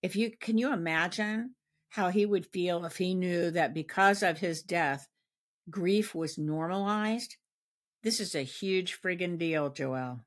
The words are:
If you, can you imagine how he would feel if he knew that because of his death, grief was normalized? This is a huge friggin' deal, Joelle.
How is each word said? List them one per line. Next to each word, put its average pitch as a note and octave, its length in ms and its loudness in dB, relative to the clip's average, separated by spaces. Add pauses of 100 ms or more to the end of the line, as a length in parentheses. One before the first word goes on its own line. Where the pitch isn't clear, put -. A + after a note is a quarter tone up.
If F#3 140 -4
you, A3 240 0
can A3 180 0
you B3+ 140 2
imagine G#3 840 0 (340)
how G3 200 0
he G#3 160 4
would G3+ 200 2
feel F3 400 -2
if D#3+ 100 -8
he F#3 200 0
knew F3 360 2
that D#3+ 220 2
because G3 500 4
of E3 140 2
his D#3+ 240 -2
death, D3 480 -2 (600)
grief G3+ 460 2
was E3 220 -4
normalized? G3 1000 -2 (680)
This A3 200 0
is F#3 120 -6
a D3 80 0
huge F#3 600 -2
friggin' F3 360 -2
deal, D#3 340 0
Joelle. C3 560 -4